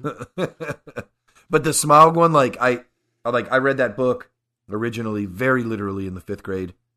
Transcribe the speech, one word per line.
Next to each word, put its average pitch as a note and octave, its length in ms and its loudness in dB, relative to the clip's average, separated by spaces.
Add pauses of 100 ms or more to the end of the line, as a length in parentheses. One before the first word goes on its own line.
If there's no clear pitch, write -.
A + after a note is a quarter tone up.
<laughs> D3 540 -10 (920)
But D3 140 2
the D#3 80 0
Smaug D3+ 440 6
one, E3 180 4
like, C3 260 2
I, B2 200 0 (440)
I, A#2 60 -2
like, A#2+ 220 -2
I C3 60 0
read C3+ 200 0
that A#2 180 -2
book B2+ 360 -2 (380)
originally, A2 580 -6
very B2 360 0
literally G2 440 -6
in F#2 80 -10
the F2+ 60 -14
fifth G2 220 -10
grade, F#2+ 300 -8 (240)